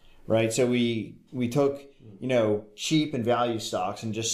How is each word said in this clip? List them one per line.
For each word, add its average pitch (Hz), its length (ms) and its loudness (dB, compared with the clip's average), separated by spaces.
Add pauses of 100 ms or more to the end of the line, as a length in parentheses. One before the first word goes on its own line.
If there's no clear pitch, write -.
(260)
right? 113 260 2
So 127 140 2
we, 120 480 0 (180)
we 123 160 -2
took, 139 340 2 (360)
you 127 100 -10
know, 107 360 2 (120)
cheap 151 380 0
and 117 100 -2
value 120 340 0
stocks 101 440 -4
and 110 100 -6
just 110 220 -4